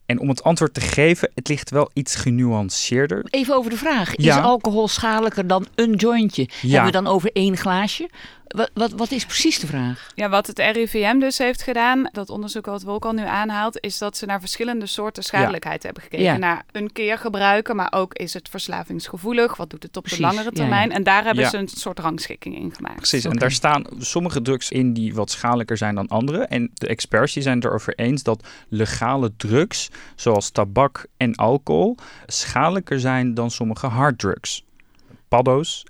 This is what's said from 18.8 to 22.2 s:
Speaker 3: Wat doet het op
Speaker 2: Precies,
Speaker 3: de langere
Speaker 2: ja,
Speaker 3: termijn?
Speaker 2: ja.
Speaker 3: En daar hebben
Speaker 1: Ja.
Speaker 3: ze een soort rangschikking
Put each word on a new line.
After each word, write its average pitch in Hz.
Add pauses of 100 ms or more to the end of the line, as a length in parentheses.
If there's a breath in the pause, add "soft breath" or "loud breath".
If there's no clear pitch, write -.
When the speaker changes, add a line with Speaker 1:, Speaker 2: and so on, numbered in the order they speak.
Speaker 3:
Wat 175
doet -
het -
op 185
Speaker 2:
Precies, 170
Speaker 3:
de 185
langere 214
Speaker 2:
ja, 175
Speaker 3:
termijn? 202
Speaker 2:
ja. -
Speaker 3:
En 196
daar 196
hebben 220
Speaker 1:
Ja. -
Speaker 3:
ze 214
een 196
soort -
rangschikking -